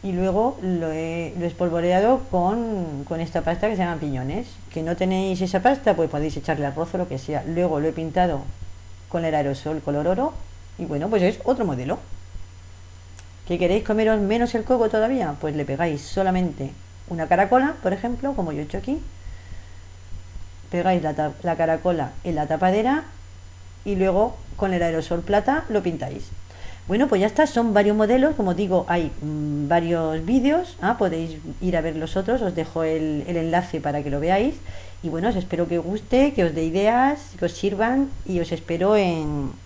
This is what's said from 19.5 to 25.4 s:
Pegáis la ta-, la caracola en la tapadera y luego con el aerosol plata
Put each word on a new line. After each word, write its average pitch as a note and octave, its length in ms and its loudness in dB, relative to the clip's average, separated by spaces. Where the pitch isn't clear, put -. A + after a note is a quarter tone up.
Pegáis F3+ 320 2
la D3+ 100 -2
ta-, D3+ 200 -2
la E3+ 140 0
caracola D#3+ 560 0
en F3 120 -2
la D3+ 120 0
tapadera G3 560 2
y G3+ 120 -2
luego F#3+ 420 4
con F#3+ 180 0
el F3 80 2
aerosol E3+ 400 0
plata G#3 480 2